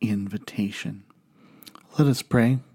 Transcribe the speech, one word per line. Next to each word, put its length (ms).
invitation? 1040
Let 100
us 140
pray. 380